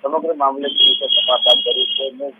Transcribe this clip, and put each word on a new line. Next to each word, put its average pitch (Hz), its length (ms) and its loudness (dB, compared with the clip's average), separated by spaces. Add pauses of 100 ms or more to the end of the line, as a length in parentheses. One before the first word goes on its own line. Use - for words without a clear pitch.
સમગ્ર 156 320 -2
મામલે 139 340 -2
પોલીસે - 380 2
તપાસ - 400 0
હાથ - 180 4
ધરી - 200 0
છે - 240 -4
અને 269 320 -10